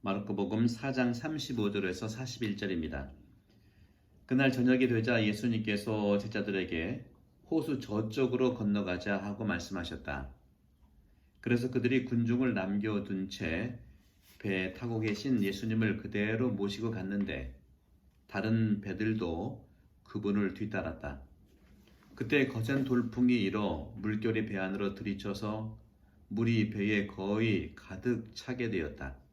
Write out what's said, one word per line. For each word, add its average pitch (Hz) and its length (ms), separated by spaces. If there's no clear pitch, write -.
마르코복음 101 640
사 135 240
장 123 240
삼십오 127 560
절에서 95 380
사십일 113 480
절입니다. 78 560
그날 131 240
저녁이 127 380
되자 113 360
예수님께서 104 960
제자들에게 92 840
"호수 151 300
저쪽으로 123 760
건너가자." 101 640
하고 101 260
말씀하셨다. 85 880
그래서 120 300
그들이 123 340
군중을 120 480
남겨둔 101 760
채 85 500
배에 95 320
타고 117 260
계신 110 460
예수님을 110 540
그대로 110 520
모시고 101 400
갔는데, 95 640
다른 107 540
배들도 101 840
그분을 101 520
뒤따랐다. 80 680
그때 131 320
거센 135 380
돌풍이 123 580
일어 95 540
물결이 107 480
배 98 140
안으로 95 360
들이쳐서 104 840
물이 113 400
배에 101 380
거의 101 680
가득 113 600
차게 123 340
되었다. 71 480